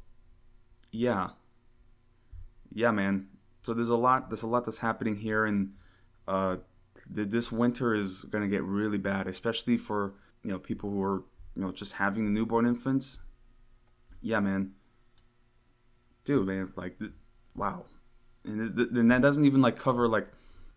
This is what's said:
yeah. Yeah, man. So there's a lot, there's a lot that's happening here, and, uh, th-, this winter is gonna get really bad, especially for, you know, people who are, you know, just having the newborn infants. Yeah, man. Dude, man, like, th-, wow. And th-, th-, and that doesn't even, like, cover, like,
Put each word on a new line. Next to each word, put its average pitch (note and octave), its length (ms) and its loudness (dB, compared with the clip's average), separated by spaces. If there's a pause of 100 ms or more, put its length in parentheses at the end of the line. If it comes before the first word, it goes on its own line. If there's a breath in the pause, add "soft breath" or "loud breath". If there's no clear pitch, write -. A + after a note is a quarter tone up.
(920)
yeah. A2+ 400 0 (1400)
Yeah, A2+ 180 4
man. G2 360 2 (360)
So A#2 100 -2
there's A#2 160 0
a A#2+ 80 4
lot, B2+ 320 4
there's A2+ 140 -6
a A#2 40 -4
lot A#2+ 160 2
that's A2+ 140 -6
happening A2 400 -2
here, A2 280 0
and, G2+ 280 0 (520 soft breath)
uh, F#2+ 320 0 (560)
th-, G#2 140 -2
this A#2 240 -2
winter A#2+ 440 0
is G2 280 -4
gonna G#2+ 240 -4
get G2 160 0
really G2+ 340 -2
bad, G2 300 -2
especially A#2 480 -2
for, G#2 380 -4 (280 soft breath)
you - 100 -6
know, F#2 80 -4
people - 300 -8
who G2+ 140 -2
are, F#2+ 200 -2 (320)
you F#2+ 80 -6
know, F#2 80 -4
just F#2+ 220 -10
having G2+ 320 -2
the G#2 60 0
newborn A2 340 2
infants. C3+ 560 -2 (1000)
Yeah, A2 180 0
man. G2 320 0 (1500)
Dude, B2 240 2
man, F#2+ 280 -4
like, F2+ 240 -10
th-, A2 120 -8 (440)
wow. G2+ 300 -4 (600)
And G#2+ 140 -6
th-, A2+ 160 -4
th-, A#2+ 240 2
and A#2 120 8
that B2+ 100 6
doesn't C#3+ 240 6
even, C3+ 160 6
like, A#2 160 4
cover, A#2+ 300 2
like, G#2+ 200 2 (500 soft breath)